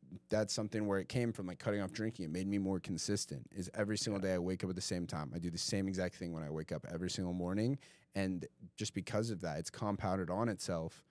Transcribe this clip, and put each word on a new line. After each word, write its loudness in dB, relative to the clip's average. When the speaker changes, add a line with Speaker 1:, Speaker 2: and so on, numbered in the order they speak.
Speaker 1:
that's 4
something 2
where 4
it -2
came 2
from, -4
like, -6
cutting 2
off -2
drinking. -2
It -4
made 0
me 4
more 2
consistent, -2
is -4
every 2
single 0
Speaker 2:
Yeah. 4
Speaker 1:
day 4
I 4
wake 0
up 0
at -2
the -4
same 0
time. -4
I -2
do 0
the -2
same 2
exact 0
thing -6
when -4
I -4
wake -4
up -4
every -2
single 0
morning. 2
And 0
just -2
because 0
of -4
that, -2
it's -6
compounded 0
on 2
itself, -2